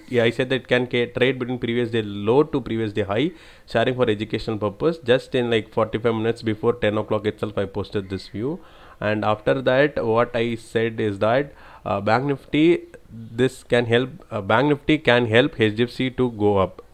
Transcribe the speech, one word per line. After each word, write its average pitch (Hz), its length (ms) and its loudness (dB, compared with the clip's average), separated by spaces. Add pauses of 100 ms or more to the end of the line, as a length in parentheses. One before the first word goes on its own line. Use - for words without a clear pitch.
yeah, 120 160 2
I 120 40 4
said 127 200 -2
that 131 180 -2
can 123 200 2
ca-, 120 180 0
trade 123 340 0
between 123 180 -4
previous 117 320 -2
day 113 120 -2
low 104 420 2
to 151 160 -2
previous 113 320 -4
day 104 120 -2
high, 113 280 -2 (340)
sharing 120 300 0
for 123 140 0
educational 110 480 -4
purpose, 107 400 -2
just - 360 0
in, 123 160 0
like, 113 220 -2
forty-five 110 420 -2
minutes 113 280 -2
before 113 320 0
ten 107 240 0
o'clock 107 280 -2
itself 104 320 -4
I 104 60 -2
posted 98 460 -6
this 95 180 -8
view. 135 320 -8 (400)
And 107 240 -2
after 107 380 0
that, 131 440 2
what 117 300 0
I 117 200 0
said 113 440 -4
is 104 200 -2
that, 123 340 0 (320)
uh, 101 160 -2
Bank 110 240 2
Nifty, 147 560 2 (280)
this 113 540 -2
can 120 220 2
help, 120 240 2 (220)
uh, 107 100 -6
Bank 113 260 4
Nifty 147 300 2
can 120 300 4
help 117 340 2
H 107 160 2
D 120 60 2
F 120 80 -2
C 131 180 -2
to 127 220 -2
go 104 260 2
up. 92 240 0 (120)